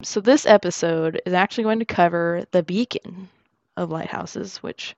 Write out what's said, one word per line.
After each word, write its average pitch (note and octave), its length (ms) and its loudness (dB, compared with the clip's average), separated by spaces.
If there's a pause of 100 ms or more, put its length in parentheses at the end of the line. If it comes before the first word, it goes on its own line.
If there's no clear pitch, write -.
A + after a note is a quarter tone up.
So - 180 -6
this B3 240 6
episode E3 800 2
is F3+ 80 -4
actually G3 320 0
going A3 140 0
to A3+ 80 -4
cover E3+ 640 2
the F3+ 120 4
beacon F#3 640 -4 (520)
of F3 120 -4
lighthouses, - 680 -8
which - 400 -12